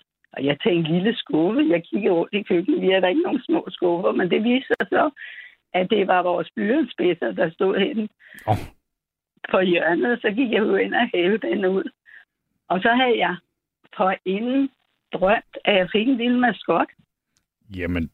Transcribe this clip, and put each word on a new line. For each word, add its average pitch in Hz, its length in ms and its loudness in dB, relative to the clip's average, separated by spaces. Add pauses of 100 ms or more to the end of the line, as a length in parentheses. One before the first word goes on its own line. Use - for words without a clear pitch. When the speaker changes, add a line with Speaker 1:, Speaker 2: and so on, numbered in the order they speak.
(340)
Speaker 1:
Og 135 120 -6
jeg 143 140 0
tænkte, 170 320 2
"Lille 190 260 2
skuffe?" 220 520 0
Jeg 170 140 2
kiggede 202 300 0
rundt 170 200 0
i 208 100 -2
køkkenet, 190 380 0
vi 185 60 2
havde 190 140 4
da 185 60 2
ikke 277 140 2
nogen 254 220 -2
små - 280 -2
skuffer, 175 400 0
men 196 200 -2
det 220 120 0
viste 247 240 0 (120)
sig 202 100 -4
så, - 200 0 (640)
at 185 160 0
det 196 180 2
var 185 140 4
vores 175 340 -2
blyantspidser, 208 760 0
der 185 180 -2
stod 185 300 -2
henne 214 280 -2 (400)
Speaker 2:
Åh. 107 80 0 (960)
Speaker 1:
på 202 80 2
hjørnet, 185 640 0
så 214 100 -2
gik 220 200 -2
jeg 208 80 0
jo 202 160 2
ind 196 200 -2
og 240 180 0
hævde 185 340 0
den 208 180 -2
ud. 190 180 0 (840)
Og 185 140 -2
så 233 120 2
havde 247 240 2
jeg 180 180 -2 (640)
forinden 214 720 -2 (440)
drømt, 190 520 -2
at 208 100 2
jeg 185 160 2
fik 220 160 2
en 269 100 2
lille 240 220 0
maskot. 220 480 0 (920)
Speaker 2:
Jamen 85 360 -2